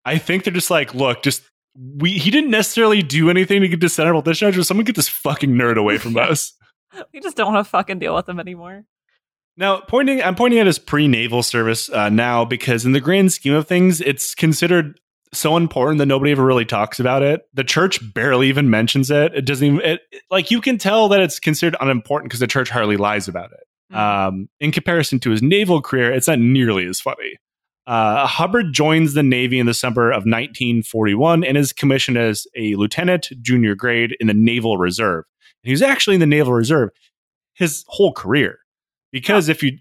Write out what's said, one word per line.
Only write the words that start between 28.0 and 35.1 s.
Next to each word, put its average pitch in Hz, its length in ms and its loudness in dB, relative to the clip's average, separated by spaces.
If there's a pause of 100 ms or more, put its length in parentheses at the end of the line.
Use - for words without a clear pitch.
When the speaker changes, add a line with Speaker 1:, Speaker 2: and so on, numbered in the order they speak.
Speaker 1:
Hubbard 185 460 -2
joins 156 420 2
the 151 80 2
Navy 127 360 0
in 123 80 2
the 117 80 0
summer 120 360 0
of 107 160 -2
nineteen 117 560 -2
forty-one 117 600 0
and 135 140 0
is 139 140 0
commissioned 135 440 0
as 113 300 -2 (100)
a 107 200 -2
lieutenant, 165 520 -2 (140)
junior 117 320 2
grade, 117 460 -2
in 113 60 0
the 107 80 2
Naval 113 440 2
Reserve. 90 460 -2 (380)